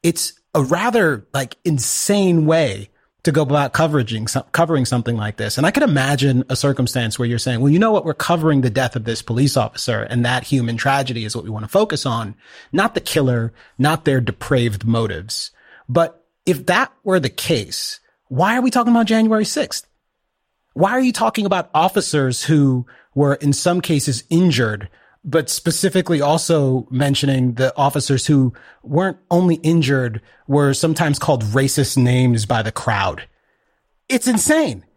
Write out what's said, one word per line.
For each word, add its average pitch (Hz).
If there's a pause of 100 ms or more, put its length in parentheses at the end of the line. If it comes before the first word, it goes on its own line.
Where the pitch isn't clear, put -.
It's - (220)
a 156
rather, 170
like, 135
insane 170
way 131 (340)
to 170
go 151
about 143
coveraging 120
some-, -
covering 156
something 117
like 107
this. 107
And 139
I 165
could -
imagine 135
a 123
circumstance 127
where 120
you're 120
saying, 120
"Well, 139
you 160
know 220
what? 202
We're 156
covering 156
the 123
death 123
of 110
this 113
police 127
officer, 110
and 120
that 123
human 117
tragedy 131
is 107
what 117
we 117
wanna 107
focus 196
on, 117 (380)
not 196
the 165
killer, 123 (260)
not 151
their 135
depraved 113
motives." 110 (360)
But 160 (200)
if 139
that 220 (120)
were 185
the 127
case, - (260)
why 185
are 254
we 254
talking 240
about 233
January 220
sixth? - (880)
Why 185
are 254
you 254
talking 220
about 180
officers 151
who 139 (280)
were 139
in 143
some 175
cases 139
injured, 120 (360)
but 151
specifically 175
also 143
mentioning 131
the 131
officers 139
who 135 (300)
weren't 170 (120)
only 175
injured, 135 (280)
were 139
sometimes 156
called 127
racist 131
names 123
by 113
the 110
crowd? 98 (840)
It's 254
insane. 240 (120)